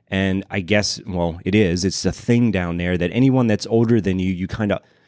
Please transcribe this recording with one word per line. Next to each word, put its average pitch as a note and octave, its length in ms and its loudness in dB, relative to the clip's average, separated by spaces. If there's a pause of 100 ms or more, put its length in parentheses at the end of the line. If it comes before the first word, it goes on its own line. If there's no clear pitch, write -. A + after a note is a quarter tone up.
and F#2+ 420 0
I G2+ 80 -4
guess, G2+ 480 0
well, F2 360 -2
it F#2+ 120 0
is, F2+ 280 2
it's F#2 220 -2
a F#2 60 0
thing A#2+ 400 0
down F2 260 -2
there F2+ 200 -2
that E2+ 160 -2
anyone B2+ 340 4
that's G#2 180 0
older A2+ 340 2
than F#2 200 -2
you, F#2 120 0
you F2+ 160 -4
kinda, G#2 320 -2 (280)